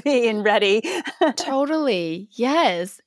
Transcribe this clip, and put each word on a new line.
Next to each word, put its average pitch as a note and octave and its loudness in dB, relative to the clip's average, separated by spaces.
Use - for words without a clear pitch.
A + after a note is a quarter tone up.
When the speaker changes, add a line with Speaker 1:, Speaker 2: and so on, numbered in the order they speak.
Speaker 1:
be B3 2
and G#3+ -2
ready. G#3 2
<laughs> - 0
Speaker 2:
Totally. C4+ -2
Yes. B3 0